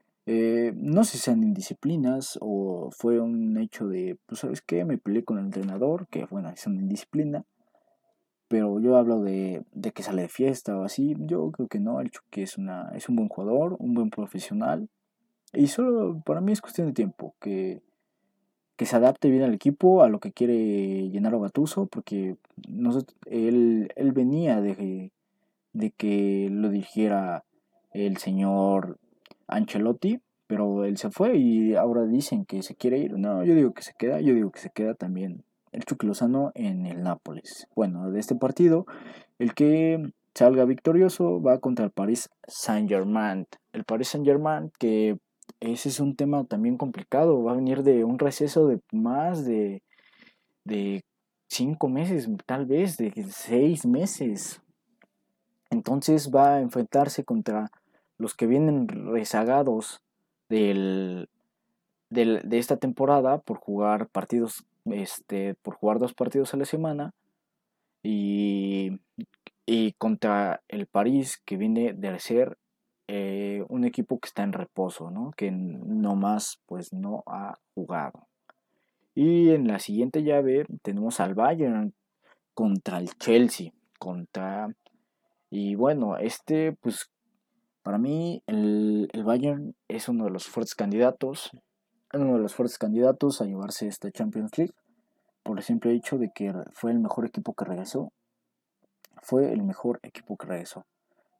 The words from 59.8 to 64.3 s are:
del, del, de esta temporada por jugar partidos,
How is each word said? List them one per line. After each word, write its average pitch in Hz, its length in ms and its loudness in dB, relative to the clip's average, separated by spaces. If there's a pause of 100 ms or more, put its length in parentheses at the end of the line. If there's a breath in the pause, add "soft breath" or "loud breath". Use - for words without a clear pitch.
del, 98 800 0 (800)
del, 113 360 2
de 117 120 0
esta 117 200 0
temporada 135 640 2
por - 180 -8
jugar 104 520 -2
partidos, 113 560 -4 (200)